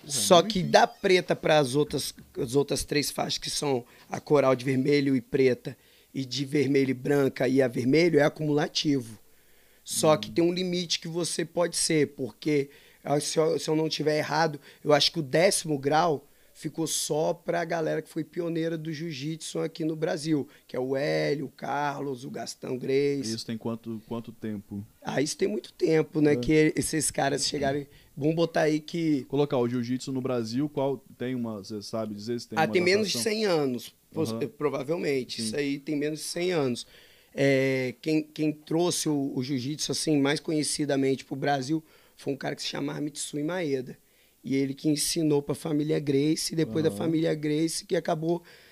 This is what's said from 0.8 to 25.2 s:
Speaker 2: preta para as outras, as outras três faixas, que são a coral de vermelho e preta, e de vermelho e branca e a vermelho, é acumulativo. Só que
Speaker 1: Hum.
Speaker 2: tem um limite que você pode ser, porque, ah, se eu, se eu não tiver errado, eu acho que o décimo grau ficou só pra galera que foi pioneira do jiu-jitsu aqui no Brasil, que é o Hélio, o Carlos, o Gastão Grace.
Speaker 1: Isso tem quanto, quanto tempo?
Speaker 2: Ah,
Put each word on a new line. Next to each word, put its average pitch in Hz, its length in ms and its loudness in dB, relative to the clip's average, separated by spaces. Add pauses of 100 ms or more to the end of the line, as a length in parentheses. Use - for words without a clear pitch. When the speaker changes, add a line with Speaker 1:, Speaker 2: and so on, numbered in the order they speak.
Speaker 2:
preta 185 520 2
para 160 220 4
as 131 160 2
outras, 147 380 0 (240)
as 127 180 -2
outras 139 280 2
três 147 260 0
faixas, 147 280 -4
que - 120 -8
são 135 360 0 (240)
a 135 100 -6
coral 135 340 4
de 123 120 -2
vermelho 139 500 2
e 123 60 2
preta, 131 560 2 (360)
e 135 120 -4
de 123 180 -4
vermelho 135 480 2
e - 20 2
branca 135 540 2
e 131 140 4
a 127 80 4
vermelho, 143 500 4
é 143 40 6
acumulativo. 147 920 0 (680)
Só 156 300 4
que - 140 -4
Speaker 1:
Hum. 107 40 -12
Speaker 2:
tem 170 120 2
um 175 80 2
limite 180 440 -2
que 170 120 -8
você 170 340 -4
pode 170 320 -2
ser, 151 400 2
porque, 139 540 -2 (340)
ah, 143 160 2
se - 180 -4
eu, 156 220 2
se - 100 -8
eu 156 60 2
não 160 140 0
tiver 151 280 0
errado, 147 400 0 (240)
eu 147 120 4
acho 139 180 4
que 170 80 -6
o - 20 -2
décimo 151 560 2
grau 147 480 2 (280)
ficou 160 340 -6
só 160 460 -2
pra 170 320 -4
galera 156 360 -2
que 156 60 -10
foi 160 160 -6
pioneira 165 540 -4
do 160 160 -8
jiu-jitsu 156 640 -8
aqui 165 240 -6
no 156 100 -2
Brasil, 156 540 -2 (220)
que - 80 -8
é - 20 -2
o 131 160 -2
Hélio, 151 520 0
o - 20 -8
Carlos, 139 720 -6
o 143 60 -10
Gastão 127 480 -8
Grace. 135 580 0
Speaker 1:
Isso 113 100 -8
tem 117 120 -6
quanto, 113 500 -8
quanto 117 240 -8
tempo? 104 540 -8 (160)
Speaker 2:
Ah, 110 200 -4